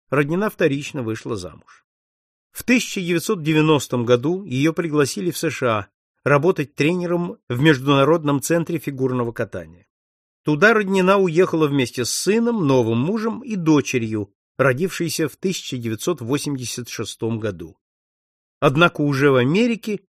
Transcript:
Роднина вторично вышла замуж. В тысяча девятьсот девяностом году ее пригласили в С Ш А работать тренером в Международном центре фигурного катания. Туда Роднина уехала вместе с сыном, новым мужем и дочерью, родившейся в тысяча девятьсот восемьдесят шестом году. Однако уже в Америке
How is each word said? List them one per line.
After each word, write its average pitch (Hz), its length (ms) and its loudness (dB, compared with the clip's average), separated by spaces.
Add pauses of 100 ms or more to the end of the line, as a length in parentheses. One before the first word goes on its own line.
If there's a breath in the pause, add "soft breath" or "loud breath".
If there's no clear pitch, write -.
Роднина 156 400 0
вторично 143 520 -2
вышла 110 360 -6
замуж. - 480 -16 (680)
В - 120 -16
тысяча 233 360 0
девятьсот 175 420 -2
девяностом 151 640 2
году 131 400 2
ее 147 300 -2
пригласили 160 580 -2
в - 60 -8
С 165 120 -4
Ш 131 160 -4
А 107 220 -2 (380)
работать 147 500 0
тренером 175 640 -2 (100)
в 123 140 -2
Международном 143 800 4
центре 170 380 -2
фигурного 127 520 -4
катания. 90 560 -10 (560)
Туда 151 300 4
Роднина 196 440 2
уехала 170 500 2
вместе 131 360 0
с 110 60 -6
сыном, 220 580 0
новым 117 300 4
мужем 208 440 -2
и 220 140 -8
дочерью, 135 760 0 (240)
родившейся 147 720 0
в - 80 -20
тысяча - 400 -6
девятьсот 117 440 -4
восемьдесят 127 680 -6
шестом 113 500 -6
году. 87 380 -8 (840)
Однако 156 420 2
уже 143 300 2
в 135 40 4
Америке 202 680 0 (180)